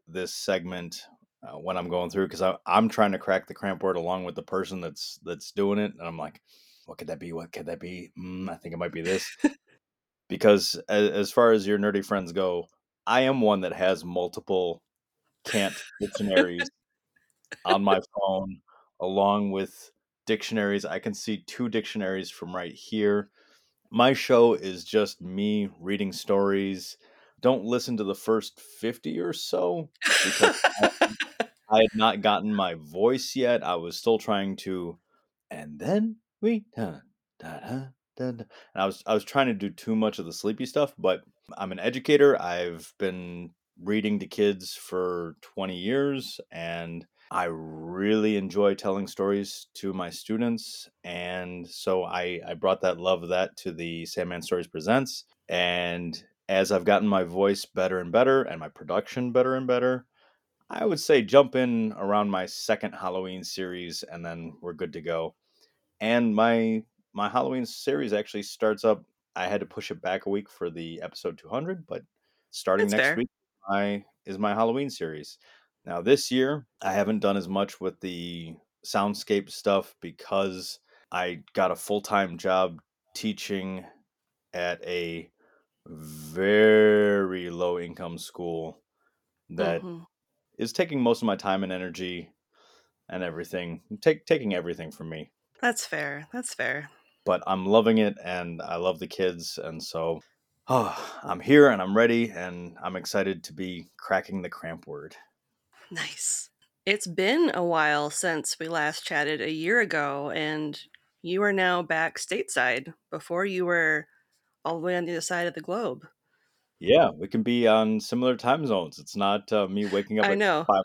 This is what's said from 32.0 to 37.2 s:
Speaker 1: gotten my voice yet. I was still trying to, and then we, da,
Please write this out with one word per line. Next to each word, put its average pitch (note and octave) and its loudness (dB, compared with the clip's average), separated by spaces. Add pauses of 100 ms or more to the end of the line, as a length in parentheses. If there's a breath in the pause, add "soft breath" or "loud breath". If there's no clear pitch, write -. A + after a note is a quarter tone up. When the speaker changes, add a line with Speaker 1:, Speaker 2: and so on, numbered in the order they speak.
Speaker 1:
gotten G#2 4
my F#2+ 2
voice F#2 0
yet. A#2+ 2
I F2 0
was E2+ -6
still A2+ 2
trying G2 0
to, F2 -6 (500)
and - -12
then G#3+ 0 (260)
we, G#3+ 2 (120)
da, F#2 -4 (420)